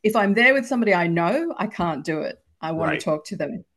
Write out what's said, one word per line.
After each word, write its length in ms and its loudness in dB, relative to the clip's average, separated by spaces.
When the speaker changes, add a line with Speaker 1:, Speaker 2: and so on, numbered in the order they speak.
Speaker 1:
if 120 2
I'm 180 4
there 200 6
with 120 0
somebody 280 2
I 140 2
know, 500 0
I 100 -4
can't 360 -4
do 180 -4
it. 180 -6
I 100 -6
wanna 220 -2
Speaker 2:
Right. 80 -4
Speaker 1:
talk 240 -2
to 100 -12
them. 280 -8